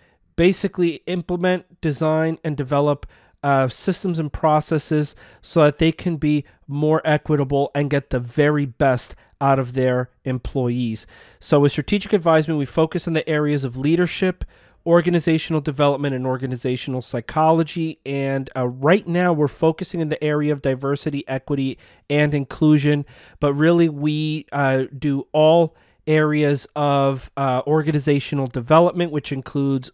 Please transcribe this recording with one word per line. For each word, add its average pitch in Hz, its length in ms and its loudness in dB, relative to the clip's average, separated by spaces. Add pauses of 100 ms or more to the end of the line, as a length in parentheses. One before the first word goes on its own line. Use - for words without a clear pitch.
(360)
basically 175 600 0 (100)
implement, 180 760 -4
design, 156 640 0
and 151 140 -4
develop, 143 480 -2 (360)
uh, 135 280 2
systems 175 500 -4
and 151 140 -6
processes 151 840 0 (260)
so - 220 2
that 147 140 4
they 160 140 2
can 165 260 -4
be 151 260 0 (240)
more 151 380 0
equitable 143 720 0
and 143 140 0
get 143 200 -2
the 127 100 -2
very 143 460 0
best 131 500 -2 (240)
out 135 200 2
of 123 140 -6
their 127 360 0 (160)
employees. 123 840 -4 (320)
So 147 220 4
with 143 100 4
strategic - 400 -2
advisement, 160 480 2
we 143 60 -2
focus 160 420 -2
on 165 60 -2
the 160 160 -2
areas 147 340 0
of 127 140 -6
leadership, 175 680 0 (420)
organizational 165 760 2
development, 143 520 0
and 127 140 -4
organizational 127 760 -4
psychology. 160 1040 -2
And, 135 480 -4
uh, 127 140 -2
right 143 400 0
now, 175 240 0
we're 151 160 2
focusing 160 540 -2
in 151 80 -4
the 151 120 -6
area 151 300 0
of 139 100 -4
diversity, 139 640 -4
equity, 135 520 -4 (320)
and 147 240 2
inclusion. 147 720 2 (340)
But 143 140 0
really, 165 340 4
we, 151 640 -4
uh, 135 360 0 (120)
do 139 320 -2
all 160 420 4 (320)
areas 151 720 2
of, 139 640 0
uh, 131 280 0
organizational 147 800 0
development, 160 680 2
which 147 180 -6
includes 139 640 -4